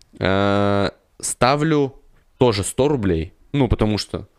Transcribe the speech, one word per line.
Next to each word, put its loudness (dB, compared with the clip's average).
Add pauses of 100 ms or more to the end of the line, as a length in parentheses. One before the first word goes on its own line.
(200)
Э, 0 (300)
ставлю 0 (440)
тоже 2
сто 0
рублей. -2 (200)
Ну, 2
потому 0
что -10 (120)